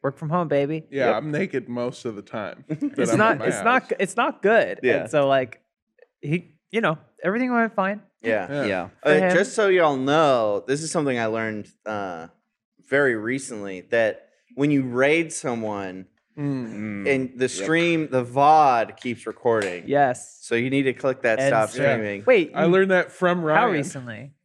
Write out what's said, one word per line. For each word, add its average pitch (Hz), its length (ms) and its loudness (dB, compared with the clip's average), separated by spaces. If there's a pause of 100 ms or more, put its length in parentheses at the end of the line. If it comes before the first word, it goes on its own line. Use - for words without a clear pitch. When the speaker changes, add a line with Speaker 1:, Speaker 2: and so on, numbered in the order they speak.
Speaker 1:
Work 139 160 -6
from 156 120 -8
home, 170 180 -2
baby. 147 420 -2
Speaker 2:
Yeah, 139 160 -2
Speaker 3:
Yep. - 100 2
Speaker 2:
I'm 151 140 -6
naked 143 380 -4
most 120 360 -6
of 110 120 -8
the 101 60 -14
time 104 440 -12
Speaker 3:
<laughs> - 20 -20
Speaker 2:
that 156 300 -6
Speaker 1:
It's - 140 2
Speaker 2:
I'm - 60 2
Speaker 1:
not, 220 160 4
Speaker 2:
at 143 40 -6
my - 80 -4
Speaker 1:
it's - 160 -2
not, 247 200 2
Speaker 2:
house. - 80 -20
Speaker 1:
g-, - 100 -2
it's 190 160 -4
not 262 260 -2
good. 127 400 2
Speaker 3:
Yeah. 120 200 4
Speaker 1:
And 107 80 -8
so, 143 180 2
like, 131 320 0 (600)
he, 170 340 -6 (180)
you 214 80 0
know, 160 180 0 (240)
everything 240 300 0
went 233 240 0
fine. 202 240 -2 (220)
Speaker 4:
Yeah. 107 280 -2
Speaker 2:
Yeah. 139 140 -2
Speaker 3:
Yeah. 92 240 -2 (160)
Speaker 4:
Uh, 143 60 2
Speaker 1:
For - 100 6
him. 185 160 2
Speaker 4:
just 196 180 2
so 208 140 2
y'all 165 280 4
know, 131 720 2
this 143 160 -2
is 160 80 -8
something 143 300 -2
I 113 60 0
learned, 110 420 -4 (180)
uh, 95 400 -8 (600)
very 135 260 2
recently, 107 680 -8 (100)
that 113 380 0 (260)
when 147 160 2
you 139 100 2
raid 143 500 0
someone 101 720 -6 (320)
Speaker 2:
Mm. 139 280 -6
Speaker 3:
Mm. 104 480 -4
Speaker 4:
and 131 240 -2
the 127 80 0
Speaker 3:
Yep. 123 40 -2
Speaker 4:
stream, 160 600 0
the 127 120 0
vod 127 760 4
keeps 120 280 -6
recording. 101 600 0
Speaker 1:
Yes. 135 560 0
Speaker 4:
So - 120 -4
you 120 140 0
need 139 140 0
to 135 100 2
click 131 300 -4
that 113 160 2
Speaker 1:
And 135 100 2
Speaker 4:
stop 113 220 2
Speaker 1:
s-, 123 80 -10
Speaker 2:
Yeah. 143 160 2
Speaker 4:
streaming. 104 320 -6
Speaker 1:
Wait, 214 280 4
Speaker 2:
I 156 120 2
Speaker 1:
you, 170 60 4
Speaker 2:
learned 190 180 4
that 180 200 2
from 180 280 0
Speaker 1:
how 165 80 -4
Speaker 2:
Ryan. 196 260 2
Speaker 1:
recently? 131 600 -8 (120)